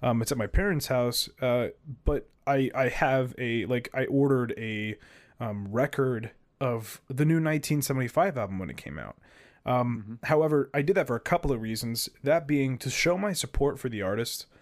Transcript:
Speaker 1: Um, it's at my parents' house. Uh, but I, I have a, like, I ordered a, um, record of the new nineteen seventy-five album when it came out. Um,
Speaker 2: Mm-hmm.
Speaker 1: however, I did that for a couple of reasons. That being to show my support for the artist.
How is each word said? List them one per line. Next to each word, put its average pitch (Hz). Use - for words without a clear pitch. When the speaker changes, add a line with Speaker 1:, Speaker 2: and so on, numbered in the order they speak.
Speaker 1:
Um, 117
it's -
at 127
my 104
parents' 185
house. 123
Uh, 123
but 147
I, 135
I 131
have 131
a, 117
like, 123
I 131
ordered 135
a, 107
um, 104
record 123
of 117
the 139
new 160
nineteen 151
seventy-five 139
album 98
when 87
it 65
came 73
out. 53
Um, 120
Speaker 2:
Mm-hmm. 110
Speaker 1:
however, 151
I 143
did 170
that 170
for 123
a 113
couple 170
of 117
reasons. 113
That 147
being 135
to 135
show 175
my 202
support -
for -
the 110
artist. 104